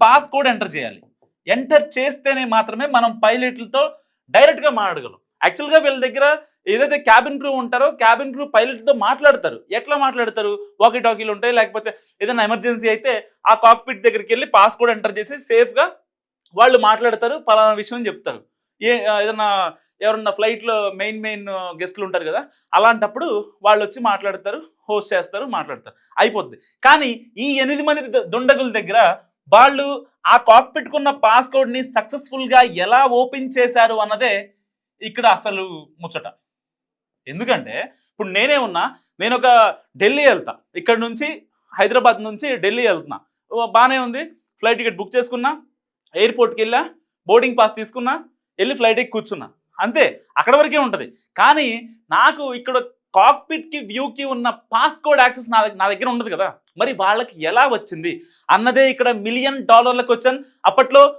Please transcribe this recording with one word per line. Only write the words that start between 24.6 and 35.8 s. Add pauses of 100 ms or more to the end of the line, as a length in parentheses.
హోస్ట్
చేస్తారు,
మాట్లాడతారు, (220)
అయిపోద్ది.
కానీ (120)
ఈ (160)
ఎనిమిది
మంది
దు-,
దుండగుల
దగ్గర (360)
వాళ్ళు (200)
ఆ
కాక్పిట్కున్న
పాస్
కోడ్ని
సక్సెస్ఫుల్గా (240)
ఎలా
ఓపెన్
చేశారు
అన్నదే (520)
ఇక్కడ
అసలు (120)